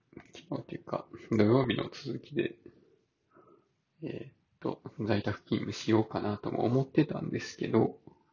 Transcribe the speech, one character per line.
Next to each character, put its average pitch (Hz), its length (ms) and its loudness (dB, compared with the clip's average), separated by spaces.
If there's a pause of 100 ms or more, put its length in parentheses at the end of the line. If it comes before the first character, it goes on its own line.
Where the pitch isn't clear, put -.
(360)
昨 - 220 -10
日 127 40 -8
っ - 40 -18
て - 100 -12
い - 40 -12
う - 40 -20
か、 - 220 -6 (260)
土 107 120 6
曜 123 220 6
日 117 100 0
の - 100 -2
続 - 340 -8
き - 160 -16
で、 - 200 -2 (1500)
え - 240 -10
ー - 20 -18
っ - 40 -20 (260)
と、 - 220 -6 (180)
在 104 240 2
宅 104 160 -4
勤 - 220 -2
務 104 100 -6
し - 200 -2
よ 110 100 8
う 110 40 0
か - 140 -4
な 104 180 -2
と - 140 -6
も - 140 0
思 127 180 2
っ - 20 -2
て 151 200 4
た - 140 -4
ん - 120 -4
で - 80 -4
す - 180 -10
け - 120 -2
ど、 - 280 4 (360)